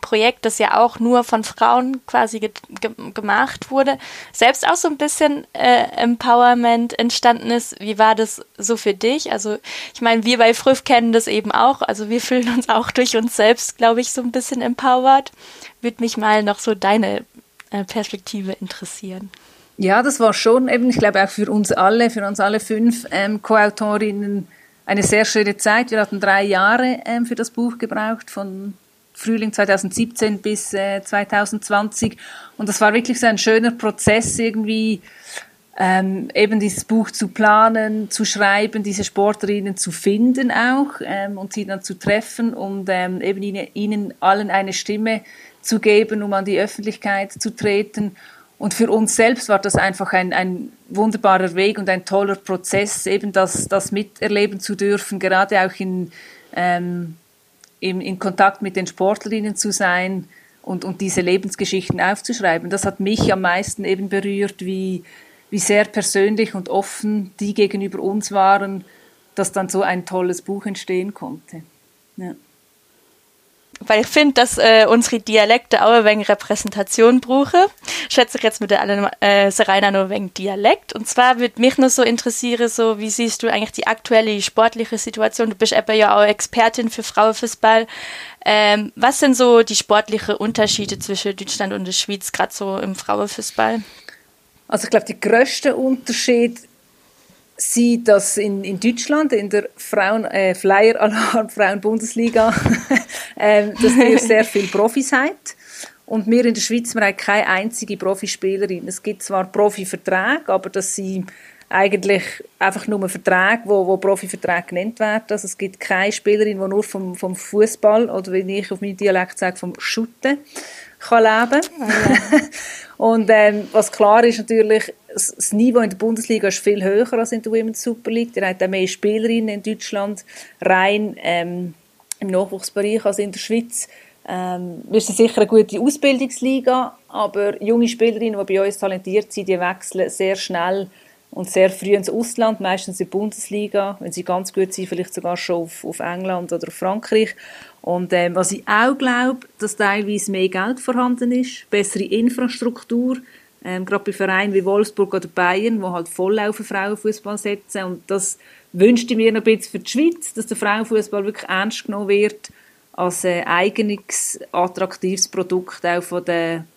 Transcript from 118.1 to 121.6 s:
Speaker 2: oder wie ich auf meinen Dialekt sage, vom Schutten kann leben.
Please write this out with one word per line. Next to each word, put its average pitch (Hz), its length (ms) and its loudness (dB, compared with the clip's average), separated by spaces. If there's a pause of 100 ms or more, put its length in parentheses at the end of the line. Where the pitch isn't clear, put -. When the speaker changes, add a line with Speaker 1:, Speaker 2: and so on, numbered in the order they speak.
Speaker 2:
oder 185 220 -6
wie 196 260 -2
ich 196 120 -8
auf 190 100 -8
meinen 202 160 -8
Dialekt 185 420 0
sage, 185 180 -2
vom 180 220 -10
Schutten 247 580 -4 (640)
kann 233 240 4
leben. 233 420 4 (160)